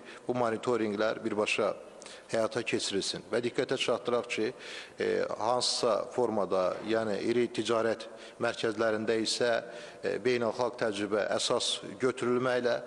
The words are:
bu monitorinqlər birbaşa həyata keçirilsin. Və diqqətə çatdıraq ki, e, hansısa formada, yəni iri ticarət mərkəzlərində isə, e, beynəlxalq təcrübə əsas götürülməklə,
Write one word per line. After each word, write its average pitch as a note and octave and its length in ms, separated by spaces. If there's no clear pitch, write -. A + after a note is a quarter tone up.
bu B2+ 160
monitorinqlər A2 840
birbaşa G#2 500
həyata A2+ 380
keçirilsin. G2 640
Və A2+ 160
diqqətə B2+ 340
çatdıraq A#2+ 520
ki, A2 180
e, G2+ 140
hansısa A#2 680
formada, F#2+ 800
yəni A2 360
iri A2+ 280
ticarət A2 600
mərkəzlərində A2+ 800
isə, A#2 340
e, F#2+ 220
beynəlxalq A#2+ 600
təcrübə G2+ 500
əsas - 500
götürülməklə, B2 800